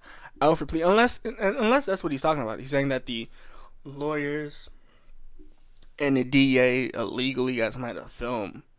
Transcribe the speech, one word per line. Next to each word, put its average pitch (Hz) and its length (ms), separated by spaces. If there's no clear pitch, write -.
Alfred 151 280
plea, 160 120
unless, 214 440
un-, 233 140
unless 226 460
that's 190 180
what 165 80
he's 135 100
talking 151 220
about. 110 160
He's 135 100
saying 139 200
that 127 160
the 113 240
lawyers 147 840
and 139 180
the 127 60
D 131 360
A 127 360
illegally 127 600
got 110 160
somebody 120 260
to - 80
film, 120 560